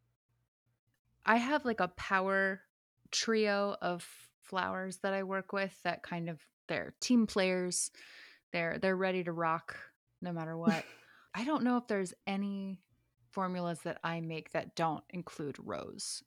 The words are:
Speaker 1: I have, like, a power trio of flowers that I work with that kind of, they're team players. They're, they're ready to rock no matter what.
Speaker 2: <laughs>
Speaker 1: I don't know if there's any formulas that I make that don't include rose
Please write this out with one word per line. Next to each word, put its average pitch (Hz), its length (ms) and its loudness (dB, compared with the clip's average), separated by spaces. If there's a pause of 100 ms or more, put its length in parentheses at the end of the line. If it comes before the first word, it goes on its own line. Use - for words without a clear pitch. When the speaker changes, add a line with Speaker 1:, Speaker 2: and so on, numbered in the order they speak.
(1300)
Speaker 1:
I 220 100 6
have, 269 300 2
like, 226 160 2
a 180 80 2
power 190 720 0 (500)
trio 202 720 2
of 175 260 -2 (320)
flowers 185 600 -4
that 196 140 0
I 196 100 0
work 190 280 -4
with 196 320 -2
that 175 180 0
kind 170 280 -4
of, 160 100 -6 (280)
they're - 340 -2
team 233 260 6
players. 185 640 2 (640)
They're, 165 260 -2
they're 190 180 2
ready 185 260 2
to 170 80 -4
rock 165 460 0 (440)
no 180 120 -6
matter 165 240 -4
what. 165 260 4 (260)
Speaker 2:
<laughs> - 240 -20
Speaker 1:
I 226 120 -4
don't 294 180 2
know 247 140 4
if 240 100 -4
there's 190 260 0 (140)
any 196 540 -4 (480)
formulas 180 560 -2
that 165 180 -4
I 170 160 -2
make 160 320 -6
that - 240 -4
don't 160 340 0
include 165 480 -6
rose - 680 -6